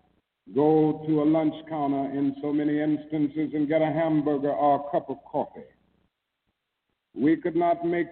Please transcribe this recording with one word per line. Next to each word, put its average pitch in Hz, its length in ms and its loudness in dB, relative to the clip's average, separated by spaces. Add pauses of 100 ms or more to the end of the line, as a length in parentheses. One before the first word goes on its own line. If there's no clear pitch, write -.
(540)
go 156 540 2
to 151 140 2
a - 20 2
lunch 156 300 2 (140)
counter 139 480 -2
in 139 240 0
so 147 120 -4
many 151 280 0
instances 151 720 -2
and 151 140 0
get 156 160 2
a 156 40 2
hamburger 151 640 0
or 143 240 4
a 143 160 -8
cup 156 180 -2
of 131 60 -8 (120)
coffee. 120 380 -6 (1500)
We 151 200 2
could 170 200 -4
not 170 280 0
make 170 280 -2